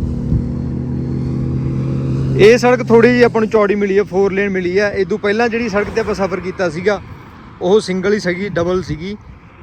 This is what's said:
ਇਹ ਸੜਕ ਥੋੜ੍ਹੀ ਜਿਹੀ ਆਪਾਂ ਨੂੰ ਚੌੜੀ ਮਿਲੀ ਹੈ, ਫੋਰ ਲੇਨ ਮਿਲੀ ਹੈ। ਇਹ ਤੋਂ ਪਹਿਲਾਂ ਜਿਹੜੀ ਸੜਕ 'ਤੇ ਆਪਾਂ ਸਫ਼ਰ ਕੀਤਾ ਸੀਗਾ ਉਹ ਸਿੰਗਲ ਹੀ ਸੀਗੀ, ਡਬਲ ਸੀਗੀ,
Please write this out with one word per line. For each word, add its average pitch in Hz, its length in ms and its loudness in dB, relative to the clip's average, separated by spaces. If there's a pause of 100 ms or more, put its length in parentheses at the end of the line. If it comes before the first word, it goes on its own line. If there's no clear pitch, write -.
(2500)
ਇਹ 220 160 8
ਸੜਕ 240 300 2
ਥੋੜ੍ਹੀ 233 240 6
ਜਿਹੀ 247 120 4
ਆਪਾਂ 226 180 2
ਨੂੰ 220 80 0
ਚੌੜੀ 208 260 2
ਮਿਲੀ 202 220 0
ਹੈ, 208 60 2
ਫੋਰ 185 280 0
ਲੇਨ 196 180 -2
ਮਿਲੀ 185 300 -2
ਹੈ। 208 120 0
ਇਹ 196 140 -2
ਤੋਂ 196 120 -4
ਪਹਿਲਾਂ 214 320 0
ਜਿਹੜੀ 233 200 -4
ਸੜਕ 202 180 -2
'ਤੇ 202 140 -2
ਆਪਾਂ 208 140 -4
ਸਫ਼ਰ 185 240 -2
ਕੀਤਾ 180 300 -4
ਸੀਗਾ 180 320 -2 (600)
ਉਹ 202 180 4
ਸਿੰਗਲ 185 340 -2
ਹੀ 214 60 0
ਸੀਗੀ, 185 300 -4
ਡਬਲ 180 340 -2
ਸੀਗੀ, 175 340 -8 (460)